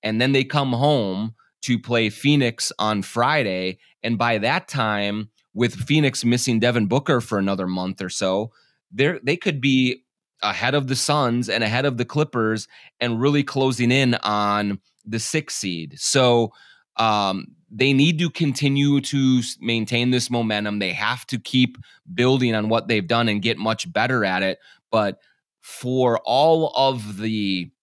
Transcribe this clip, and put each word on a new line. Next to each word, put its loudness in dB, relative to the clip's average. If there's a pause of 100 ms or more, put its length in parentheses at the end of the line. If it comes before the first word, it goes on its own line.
And -2
then 2
they 2
come -2
home 0 (300)
to 0
play 0
Phoenix 0
on 0
Friday. -2 (240)
And -2
by 0
that -2
time, -4 (240)
with 0
Phoenix 0
missing 2
Devin 2
Booker 2
for -2
another 0
month -6
or -6
so, -2 (400)
they're, -2
they 0
could -4
be 2 (400)
ahead -2
of 0
the -2
Suns 0
and 0
ahead 0
of -2
the -2
Clippers -2 (320)
and -2
really 2
closing 0
in 4
on 0 (240)
the -6
sixth -4
seed. -6
So, 4 (460)
um, 0 (140)
they 0
need 4
to 0
continue 0
to 2
s-, -6
maintain 0
this 0
momentum. -2
They -2
have -4
to -6
keep 0 (360)
building 2
on -2
what 0
they've 0
done 2
and -2
get -2
much -4
better 0
at 0
it. -2 (300)
But 0 (400)
for 0
all 4
of 0
the -2 (140)